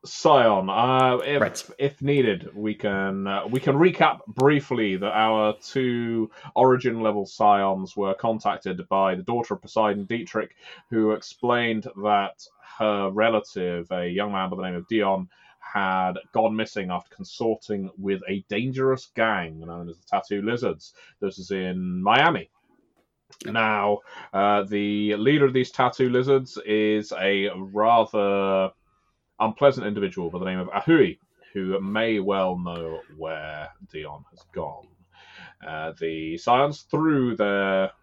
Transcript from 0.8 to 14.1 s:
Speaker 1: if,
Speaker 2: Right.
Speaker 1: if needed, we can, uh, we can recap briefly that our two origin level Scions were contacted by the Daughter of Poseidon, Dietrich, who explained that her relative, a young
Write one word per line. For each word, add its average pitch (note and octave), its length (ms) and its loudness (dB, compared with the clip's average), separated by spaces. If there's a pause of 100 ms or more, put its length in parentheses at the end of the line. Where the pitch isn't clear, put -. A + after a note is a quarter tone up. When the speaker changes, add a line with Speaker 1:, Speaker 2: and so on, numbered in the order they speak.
Speaker 1:
if, C#3+ 160 0
Speaker 2:
Right. - 240 0 (140)
Speaker 1:
if C#3 240 -2
needed, A#2 540 2
we G#2+ 180 -4
can, G2 540 -4
uh, G2 180 -2
we B2 140 -2
can C#3 160 0
recap D#3+ 500 4
briefly B2 720 2
that G2 160 -2
our G#2+ 500 2
two A#2+ 680 -2 (280)
origin B2 460 4
level G#2 220 0
Scions G2 720 2
were G2 180 -2
contacted G2 720 -4
by F#2+ 260 2
the F2+ 80 -8
Daughter A#2 320 -4
of F#2+ 80 -12
Poseidon, G#2 440 -2
Dietrich, A2+ 500 -6 (340)
who A2 220 2
explained A#2 760 -2 (160)
that G2+ 420 0 (340)
her G2+ 320 0
relative, G2 840 -2
a F2+ 160 -4
young G2+ 240 -4